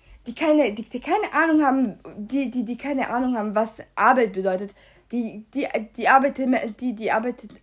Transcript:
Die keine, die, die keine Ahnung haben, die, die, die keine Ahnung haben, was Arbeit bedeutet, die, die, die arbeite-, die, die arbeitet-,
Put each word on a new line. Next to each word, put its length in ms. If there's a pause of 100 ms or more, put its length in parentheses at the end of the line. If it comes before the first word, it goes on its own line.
(260)
Die 100
keine, 380
die, 100
die 160
keine 340
Ahnung 300
haben, 360 (160)
die, 340
die, 140
die 140
keine 320
Ahnung 260
haben, 200
was 260 (140)
Arbeit 380
bedeutet, 400 (380)
die, 420
die, 140 (280)
die 120
arbeite-, 720
die, 140
die 180
arbeitet-, 400 (120)